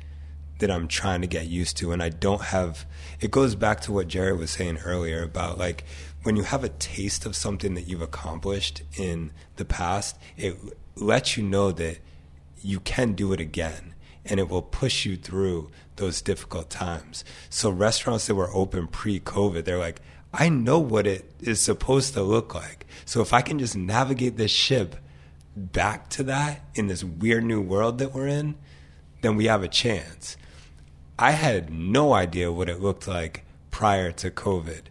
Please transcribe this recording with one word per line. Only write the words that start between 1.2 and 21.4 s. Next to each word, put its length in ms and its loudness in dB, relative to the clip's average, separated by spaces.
to 40 0
get 200 -4
used 320 -2
to. 140 -2
And 100 0
I 80 0
don't 320 0
have, 420 0
it 100 -2
goes 240 4
back 280 2
to 100 -4
what 160 2
Jared 300 2
was 120 -4
saying 340 -2
earlier 380 -2
about, 360 -4
like, 260 -4
when 120 2
you 60 2
have 220 -2
a 40 -4
taste 560 -6
of 100 -6
something 400 -2
that 140 -6
you've 140 -4
accomplished 800 -4
in 340 -4
the 80 -6
past, 540 -2
it 200 -2
lets 400 2
you 60 0
know 300 4
that 260 -4
you 200 -2
can 340 0
do 180 0
it 80 0
again, 540 -6
and 140 0
it 100 0
will 140 0
push 420 0
you 120 -2
through 540 -2
those 260 -2
difficult 480 -4
times. 540 -6
So 200 2
restaurants 580 2
that 80 4
were 180 0
open 320 0
pre-covid, 800 0
they're 140 0
like, 220 -4
"I 160 4
know 300 6
what 300 4
it 200 -2